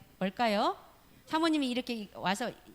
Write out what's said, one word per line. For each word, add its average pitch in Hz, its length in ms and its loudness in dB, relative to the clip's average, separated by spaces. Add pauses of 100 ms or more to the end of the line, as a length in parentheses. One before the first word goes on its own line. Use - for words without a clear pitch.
(180)
뭘까요? 226 580 0 (500)
사모님이 311 440 2
이렇게 233 440 -4
와서 185 360 -2 (240)